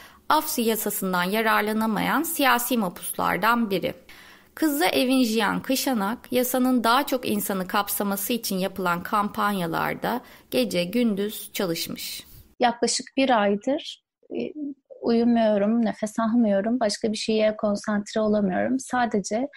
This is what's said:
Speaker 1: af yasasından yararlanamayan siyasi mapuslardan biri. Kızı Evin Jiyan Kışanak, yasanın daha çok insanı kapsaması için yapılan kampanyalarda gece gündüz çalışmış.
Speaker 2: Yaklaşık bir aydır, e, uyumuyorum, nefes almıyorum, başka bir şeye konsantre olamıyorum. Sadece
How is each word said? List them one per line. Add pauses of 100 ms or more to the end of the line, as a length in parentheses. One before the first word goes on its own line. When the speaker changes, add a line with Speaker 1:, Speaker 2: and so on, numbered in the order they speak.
(300)
Speaker 1:
af
yasasından
yararlanamayan
siyasi
mapuslardan
biri. (600)
Kızı
Evin
Jiyan
Kışanak,
yasanın
daha
çok
insanı
kapsaması
için
yapılan
kampanyalarda (300)
gece
gündüz
çalışmış. (360)
Speaker 2:
Yaklaşık (100)
bir
aydır, (340)
e, (480)
uyumuyorum,
nefes
almıyorum,
başka
bir
şeye
konsantre
olamıyorum.
Sadece